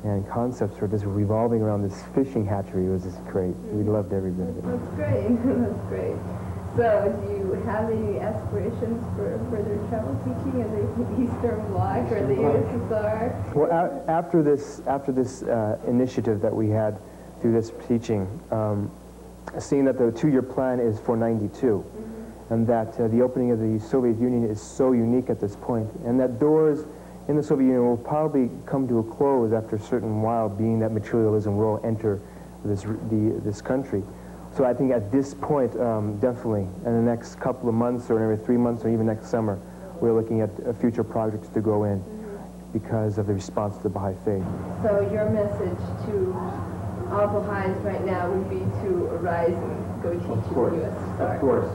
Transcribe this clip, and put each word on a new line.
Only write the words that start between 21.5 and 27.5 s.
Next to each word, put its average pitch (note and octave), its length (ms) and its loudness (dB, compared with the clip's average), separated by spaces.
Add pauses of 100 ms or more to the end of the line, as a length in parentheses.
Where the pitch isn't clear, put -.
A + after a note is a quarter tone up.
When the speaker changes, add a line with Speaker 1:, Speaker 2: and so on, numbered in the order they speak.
Speaker 2:
Mm-hmm. - 680 -10
Speaker 1:
and A2+ 140 4
that, A2+ 320 2
uh, A#2 80 2
the A2+ 140 4
opening B2+ 300 2
of A2+ 80 2
the A2 200 2
Soviet A#2 400 2
Union B2 280 2
is G#2 140 -4
so C3 300 2
unique A#2+ 400 4
at A2 80 0
this G2+ 160 -2
point, A2 340 -2 (160)
and B2 140 2
that B2+ 200 0
doors D3+ 460 4 (420)
in D3 80 2
the D3 80 2
Soviet C3+ 240 4